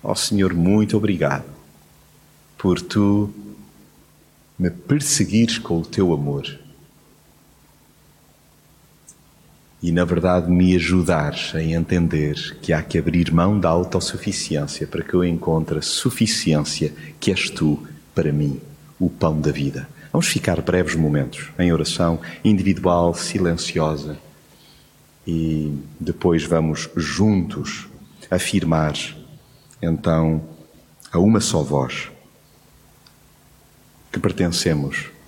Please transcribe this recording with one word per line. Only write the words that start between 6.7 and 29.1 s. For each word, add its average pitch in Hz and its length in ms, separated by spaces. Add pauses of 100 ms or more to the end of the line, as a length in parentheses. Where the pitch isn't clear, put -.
E, 87 80
na 87 140
verdade, 87 460
me 90 260
ajudares 82 800
a 80 80
entender 80 960
que - 100
há 78 120
que - 160
abrir 82 340
mão 92 260
da 87 120
autossuficiência 85 1160
para - 160
que - 120
eu 90 100
encontre 82 540
a - 40
suficiência - 1080 (260)
que - 120
és - 180
tu 76 340 (320)
para 78 160
mim, 73 300 (380)
o 90 100
pão 78 320
da 73 100
vida." 69 380 (240)
Vamos 165 140
ficar - 340
breves 90 360
momentos 73 600
em 87 160
oração 82 480 (240)
individual, 87 680
silenciosa, 78 1040 (1080)
e 80 460 (280)
depois 82 440
vamos 80 520
juntos 85 920 (400)
afirmar, 80 680 (840)